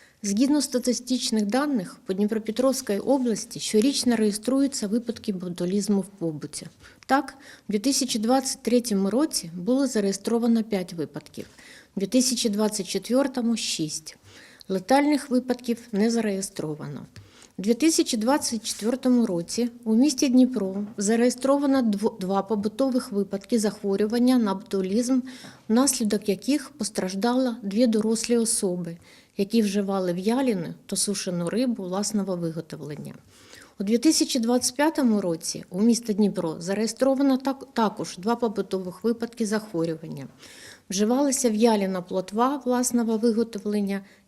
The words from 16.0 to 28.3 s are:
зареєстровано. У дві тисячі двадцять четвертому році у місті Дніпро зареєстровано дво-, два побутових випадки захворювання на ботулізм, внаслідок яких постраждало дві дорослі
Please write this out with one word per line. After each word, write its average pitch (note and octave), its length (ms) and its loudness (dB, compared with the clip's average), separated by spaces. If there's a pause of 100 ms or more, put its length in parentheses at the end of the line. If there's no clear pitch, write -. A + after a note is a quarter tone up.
зареєстровано. F#3+ 960 -6 (520)
У F#3 40 -6
дві G#3+ 120 2
тисячі D#4 420 2
двадцять A#3+ 480 0
четвертому B3 640 0
році F3+ 420 -2 (160)
у A3 100 2
місті C#4 340 4
Дніпро G#3+ 560 4 (120)
зареєстровано B3+ 840 2
дво-, G#3+ 380 0
два G3 220 0
побутових A3 720 0
випадки G3 460 -2
захворювання G#3+ 800 2
на G#3 160 2
ботулізм, G3+ 640 0 (480)
внаслідок A3 600 2
яких B3+ 420 -2
постраждало A3 920 -2
дві G3+ 240 2
дорослі A3 500 2